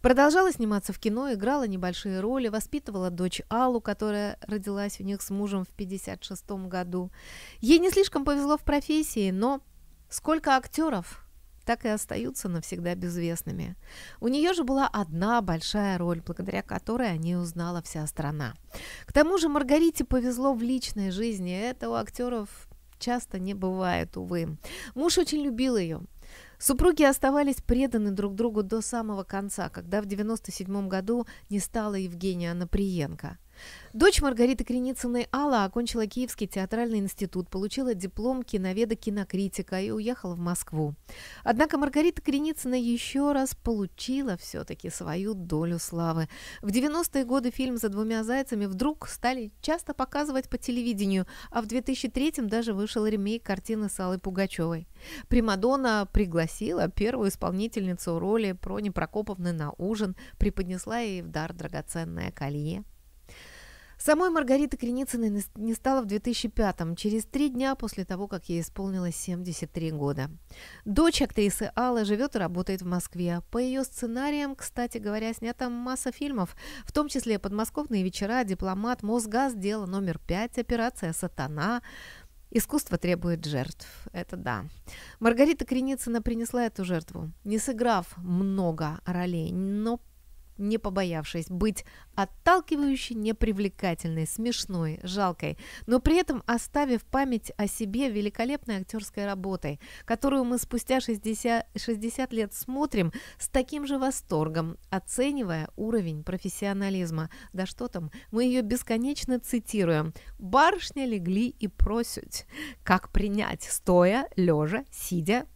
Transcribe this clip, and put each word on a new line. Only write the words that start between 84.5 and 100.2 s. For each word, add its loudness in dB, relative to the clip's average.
Маргарита 6
Криницына 0
принесла 0
эту -4
жертву, -4
не 0
сыграв 2
много 0
ролей, -2
но -2
не 0
побоявшись -2
быть 0
отталкивающей, 2
непривлекательной, 0
смешной, -2
жалкой, -2
но 6
при 6
этом 2
оставив 2
память 0
о 0
себе -2
великолепной -2
актерской -6
работой, -4
которую 2